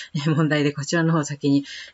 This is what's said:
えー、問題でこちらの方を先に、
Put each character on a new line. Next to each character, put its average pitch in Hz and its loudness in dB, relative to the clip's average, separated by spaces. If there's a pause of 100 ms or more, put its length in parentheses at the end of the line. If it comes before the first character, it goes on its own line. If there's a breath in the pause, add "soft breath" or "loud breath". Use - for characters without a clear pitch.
(140 loud breath)
え 151 -4
ー、 151 0
問 156 2
題 147 2
で 147 0
こ 139 -8
ち 170 -2
ら 165 2
の 160 2
方 165 2
を 147 -2
先 147 -2
に、 139 4 (300 loud breath)